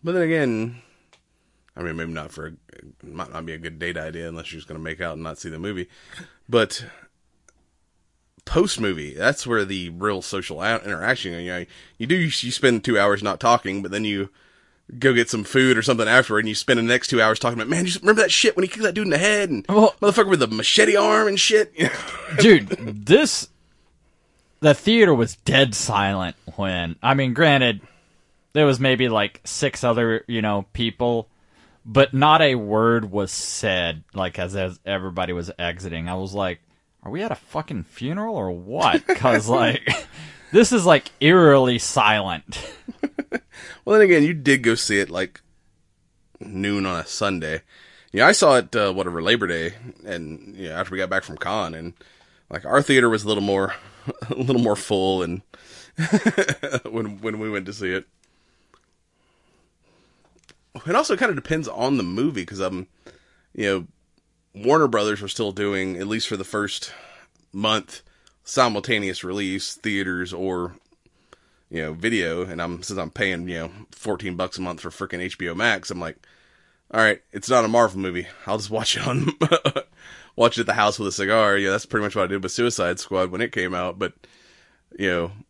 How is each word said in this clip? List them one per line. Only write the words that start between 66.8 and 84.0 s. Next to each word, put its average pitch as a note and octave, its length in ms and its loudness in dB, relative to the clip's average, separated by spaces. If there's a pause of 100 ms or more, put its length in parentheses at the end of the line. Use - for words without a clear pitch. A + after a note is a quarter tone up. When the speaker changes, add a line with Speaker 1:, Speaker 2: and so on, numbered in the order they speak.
Speaker 1:
month, G#2+ 500 -4 (420)
simultaneous G#2 800 -2
release, F#2+ 520 -6
theaters F#2 580 -4
or, F2+ 420 -6 (920)
you E2 120 -8
know, D#2 120 -8
video, F2+ 500 -2
and F2 180 -10
I'm, E2+ 220 -8
since G2 160 -8
I'm D#2+ 120 -8
paying, F2+ 360 -4
you F2 120 -8
know, E2 120 -10 (200)
fourteen G2 440 -8
bucks F#2 220 -8
a F#2+ 40 -8
month F2 200 -8
for F2 80 -12
frickin' F2+ 320 -10
H F#2+ 160 -10
B F2 120 -8
O E2+ 60 -8
Max, G2+ 360 -2
I'm F2 100 -8
like, D#2+ 160 -10 (760)
"All A2+ 80 0
right, G#2+ 200 2 (100)
it's G#2 180 -10
not B2 160 4
a G#2+ 40 0
Marvel A2 300 2
movie. F2+ 280 -6 (180)
I'll G2+ 120 -2
just G2+ 120 -10
watch G#2+ 280 -4
it - 100 -6
on, C#3 220 -2 (540)
<laughs> - 520 -20
watch A#2 220 2
it A#2 40 -2
at A2 60 0
the G#2 60 0
house G#2 260 0
with G#2 100 -4
a - 40 -6
cigar." G2+ 440 2
Yeah, G2 140 0
that's G#2 140 -2
pretty G#2+ 200 -2
much G2+ 100 -6
what G2 100 0
I - 20 -6
did F#2+ 160 -4
with F#2 80 -6
Suicide G2+ 480 -2
Squad F#2 320 -4
when F#2 100 -6
it A#2 120 -4
came F#2 200 -4
out, F2+ 260 -6
but, F#2 140 -4 (840)